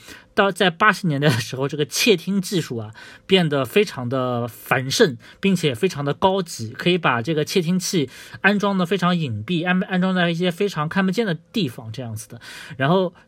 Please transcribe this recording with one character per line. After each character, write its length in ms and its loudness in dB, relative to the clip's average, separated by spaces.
到 180 4
在 180 2
八 220 4
十 160 -2
年 140 2
代 80 6
的 60 4
时 200 -4
候， 140 -2
这 80 -4
个 80 0
窃 320 2
听 240 -2
技 180 -2
术 160 -6
啊 160 -8
变 220 4
得 160 0
非 220 2
常 240 -8
的 360 -2
繁 460 -4
盛， 260 4
并 160 2
且 180 0
非 140 0
常 160 -4
的 100 0
高 280 2
级， 300 -8
可 180 -2
以 80 4
把 240 0
这 120 -4
个 120 0
窃 160 0
听 180 0
器 300 -2
安 180 4
装 180 0
得 80 2
非 120 0
常 180 2
隐 300 -4
蔽， 200 -2
安-， 220 2
安 140 0
装 120 0
在 160 2
一 40 -2
些 180 0
非 160 -2
常 220 -4
看 160 0
不 80 0
见 120 0
的 80 -2
地 160 -2
方 240 -12
这 100 -10
样 100 -8
子 140 -12
的。 140 -18
然 140 0
后 240 2